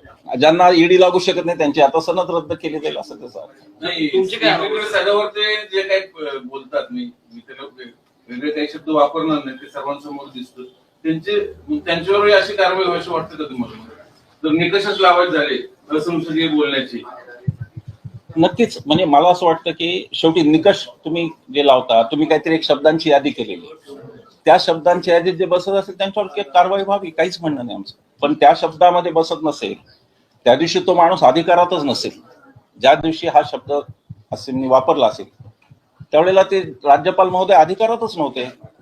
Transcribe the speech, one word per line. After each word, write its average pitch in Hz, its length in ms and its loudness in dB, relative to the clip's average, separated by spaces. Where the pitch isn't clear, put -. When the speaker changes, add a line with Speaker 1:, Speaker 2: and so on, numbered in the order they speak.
Speaker 1:
ज्यांना 165 320 4
ईडी 175 300 4
लागू 180 180 4
शकत 180 260 -2
नाही, 170 140 -4
त्यांची 151 220 0
आता 156 200 2
सनद 175 300 -4
रद्द 165 220 -4
केली 156 260 -8
जाईल, 147 180 -8
असं - 200 -14
त्याचा 120 240 -18
अर्थ. - 440 -18
Speaker 2:
नाही, 165 220 -4
Speaker 3:
तुमची 190 300 -2
काय 214 240 0
Speaker 2:
वेगवेगळ्या - 280 -4
स्तरावर 202 380 0
ते 214 300 -4
जे 190 260 -4
काही, 190 180 0
अ, 147 440 -10
बोलतात, 127 460 -8
मी, 123 140 -10
मी 117 420 -20
त्याला 135 300 -18
वे-, 123 220 -20
वेगळे 127 240 -6
काही 147 220 -6
शब्द 151 140 -14
वापरणार 151 560 0
नाही, 131 120 -12
ते - 100 -20
सर्वांसमोर 143 600 -12
दिसतं. 127 360 -18
त्यांचे, 160 500 -4
त्यांच्यावरही 190 540 0
अशी 202 240 2
कारवाई 190 280 0
व्हायची 175 260 -4
वाटते 160 260 -8
का 156 80 -8
तुम्हाला? 113 440 -12
जर 156 60 -2
निकषच 196 500 0
लावायचे 180 320 4
झाले 147 420 -4
असंसदीय 160 500 -4
बोलण्याची? 139 540 -2
Speaker 1:
नक्कीच, - 500 0
म्हणजे 156 180 2
मला 151 240 2
असं 180 180 2
वाटतं 165 240 0
की 170 420 -6
शेवटी 165 300 2
निकष 160 440 2
तुम्ही 165 440 -6
जे 143 120 0
लावता, 123 360 4
तुम्ही 151 240 -2
काहीतरी 156 280 0
एक 160 80 -2
शब्दांची 156 480 2
यादी 139 200 2
केलेली, 101 640 -12
त्या 160 160 6
शब्दांच्या 175 540 0
यादीत 170 200 0
जे 180 120 -4
बसत 175 220 -2
असेल 196 300 -4
त्यांच्यावर 196 300 -4
काही 202 220 -8
कारवाई 185 320 2
व्हावी, 196 280 -4
काहीच 170 300 -4
म्हणणं 143 260 -6
नाही 101 100 -12
आमचं. - 440 -20
पण 147 140 0
त्या 170 220 6
शब्दामध्ये 175 560 2
बसत 160 300 0
नसेल, 139 320 -4
त्या 120 100 6
दिवशी 160 240 0
तो 180 160 0
माणूस 170 280 2
अधिकारातच 170 640 2
नसेल, 120 280 -4
ज्या 131 140 6
दिवशी 160 340 -4
हा 147 120 4
शब्द 143 200 -8
असीमनी 131 360 -6
वापरला 147 380 4
असेल, 101 200 -4
त्यावेळेला 185 300 4
ते 190 180 -2
राज्यपाल 170 680 2
महोदय 185 260 0
अधिकारातच 208 640 2
नव्हते, 127 320 -6